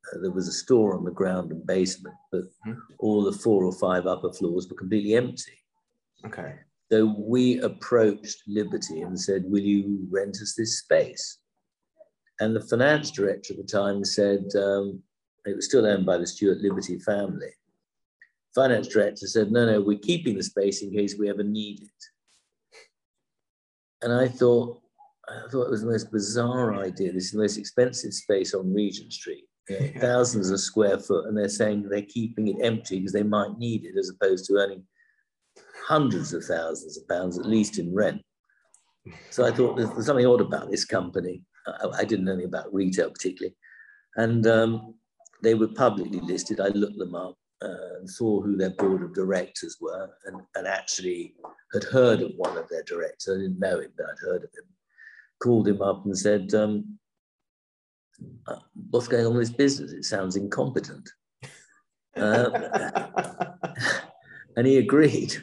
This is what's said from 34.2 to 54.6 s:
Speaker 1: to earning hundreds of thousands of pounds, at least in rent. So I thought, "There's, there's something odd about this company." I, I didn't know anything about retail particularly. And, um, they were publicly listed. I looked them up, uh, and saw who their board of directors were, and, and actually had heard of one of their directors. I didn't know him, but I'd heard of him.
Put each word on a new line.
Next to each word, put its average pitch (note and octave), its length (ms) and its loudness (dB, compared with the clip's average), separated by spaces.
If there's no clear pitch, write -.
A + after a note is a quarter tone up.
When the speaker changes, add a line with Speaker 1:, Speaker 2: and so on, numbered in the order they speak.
Speaker 1:
to G2 100 2
earning G2 300 0
hundreds A2+ 460 2
of E2 120 -6
thousands D#2+ 540 -6
of - 100 -20
pounds, F2+ 300 -2
at F2 80 -6
least G#2+ 320 2
in E2+ 160 -4
rent. G2+ 280 0
So B2 140 2
I A#2 60 4
thought, A#2 260 2
"There's, A2+ 140 -2
there's A2+ 160 -4
something B2+ 200 4
odd A#2 140 8
about - 300 -2
this G#2 140 -2
company." F2+ 600 -4
I, - 220 -6
I G2+ 40 2
didn't G2+ 200 0
know F#2+ 80 0
anything F2+ 160 -4
about E2 260 -8
retail F#2 360 0
particularly. F#2 460 -8
And, A2+ 300 2
um, A2+ 480 2
they A2+ 120 6
were A2 140 4
publicly G2+ 520 0
listed. F#2+ 400 -4
I G2+ 80 2
looked G2+ 300 0
them F2+ 160 -6
up, F2+ 200 -8
uh, F2+ 360 -10
and F#2 120 -16
saw G#2 320 0
who G2+ 160 0
their F#2 120 0
board F#2+ 320 0
of E2+ 120 -10
directors F#2 680 -4
were, F#2 300 -8
and, F#2 160 -16
and F#2+ 120 -6
actually F2+ 680 -6
had G#2 120 -2
heard B2 360 6
of - 160 -4
one E2+ 220 -4
of E2 100 -8
their - 140 -8
directors. E2+ 520 -6
I F#2+ 60 -4
didn't F#2 180 -4
know F2+ 220 0
him, - 160 -12
but - 100 -8
I'd - 120 -12
heard F2+ 260 -4
of - 80 -18
him. - 120 -20